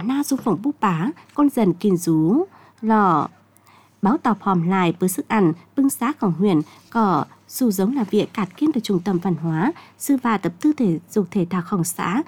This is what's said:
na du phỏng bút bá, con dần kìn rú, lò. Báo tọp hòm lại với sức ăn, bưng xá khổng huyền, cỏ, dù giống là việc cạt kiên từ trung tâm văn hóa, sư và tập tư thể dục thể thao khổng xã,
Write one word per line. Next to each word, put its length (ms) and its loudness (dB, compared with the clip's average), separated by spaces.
na 200 0
du 120 -2
phỏng 260 -2
bút 180 -4
bá, 260 0
con 140 4
dần 260 2
kìn 220 2
rú, 480 2
lò. 480 2
Báo 140 2
tọp 260 -2
hòm 260 0
lại 300 2
với 100 0
sức 200 -8
ăn, 240 2
bưng 140 2
xá 300 -4
khổng 120 0
huyền, 300 2
cỏ, 340 2
dù 220 -2
giống 240 0
là 100 -2
việc 300 -2
cạt 220 -6
kiên 160 0
từ 80 -2
trung 200 -2
tâm 180 -2
văn 160 -2
hóa, 380 -2
sư 240 0
và 160 0
tập 220 -4
tư 120 2
thể 260 0
dục 200 0
thể 200 0
thao 120 -2
khổng 220 -2
xã, 440 -4